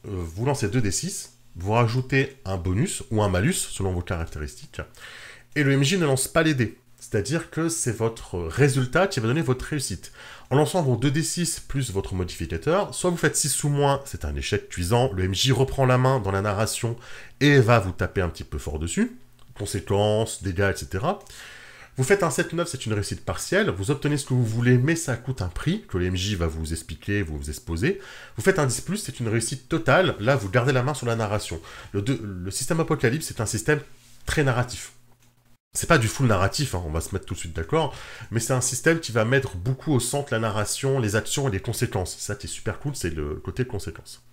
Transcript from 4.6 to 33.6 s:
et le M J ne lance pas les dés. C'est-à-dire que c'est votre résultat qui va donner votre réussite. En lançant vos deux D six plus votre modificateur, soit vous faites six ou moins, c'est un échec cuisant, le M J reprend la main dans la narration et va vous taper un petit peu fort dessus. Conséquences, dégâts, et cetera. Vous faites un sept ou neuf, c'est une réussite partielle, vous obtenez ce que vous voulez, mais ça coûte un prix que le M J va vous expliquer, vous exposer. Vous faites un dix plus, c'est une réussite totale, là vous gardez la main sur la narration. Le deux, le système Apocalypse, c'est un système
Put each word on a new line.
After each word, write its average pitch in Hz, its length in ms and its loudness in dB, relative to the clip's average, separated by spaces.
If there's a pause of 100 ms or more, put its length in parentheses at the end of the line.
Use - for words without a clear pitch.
et 151 80 2
le 139 80 4
M 139 120 4
J 170 140 2
ne 170 80 2
lance 131 220 2
pas 165 160 4
les 156 100 4
dés. 120 240 0 (220)
C'est-à-dire 120 500 -2
que 165 200 -2
c'est 123 260 -2
votre 113 440 -4
résultat 131 680 4
qui 170 120 -2
va 110 80 0
donner 147 140 2
votre 127 240 0
réussite. - 460 -6 (380)
En 127 80 4
lançant - 260 4
vos 127 120 4
deux 127 140 2
D 151 140 2
six - 360 -2
plus 131 320 -4
votre 95 220 -2
modificateur, 92 800 -2
soit - 160 0
vous 170 80 0
faites 151 200 2
six - 260 0
ou 147 60 0
moins, 143 360 4
c'est - 200 -8
un 73 100 -4
échec 85 340 -2
cuisant, 113 440 2
le 92 100 0
M 95 100 0
J 131 180 2
reprend 131 340 2
la 127 120 6
main 131 220 4
dans 95 120 0
la 98 100 0
narration 107 560 0 (420)
et 139 200 8
va 117 200 8
vous 95 140 -2
taper 95 280 -2
un 87 80 0
petit - 140 -10
peu 73 160 -8
fort - 180 -6
dessus. 196 400 -2 (400)
Conséquences, 104 840 0
dégâts, 98 300 2
et - 40 -4
cetera. 147 420 -2 (800)
Vous 131 60 0
faites 196 180 4
un 170 80 2
sept 165 240 -2
ou - 40 -6
neuf, 170 100 0
c'est - 180 -8
une 110 80 0
réussite 101 320 -4
partielle, 180 460 0
vous 98 180 -2
obtenez 147 280 0
ce - 100 -4
que 127 80 0
vous 123 100 4
voulez, 120 320 6
mais 147 180 4
ça 143 200 -2
coûte - 260 -6
un 87 60 -2
prix 180 400 -2
que 98 100 -4
le 90 80 2
M 92 100 0
J 98 200 -2
va 85 100 0
vous 78 260 -4
expliquer, 101 520 -4
vous 76 260 -6
exposer. 85 500 -2 (360)
Vous 107 80 -8
faites 190 160 4
un 143 80 2
dix - 140 -2
plus, 196 160 -4
c'est - 220 -8
une 117 80 -2
réussite 113 400 -2
totale, 160 520 4
là 123 160 4
vous 101 140 -2
gardez 123 240 4
la 123 100 4
main 147 100 0
sur 123 140 -4
la 117 80 2
narration. 104 440 -2 (340)
Le 101 100 0
deux, 120 200 0
le 95 280 -8
système - 280 0
Apocalypse, 156 460 2
c'est - 160 -6
un 107 60 0
système 147 320 2 (480)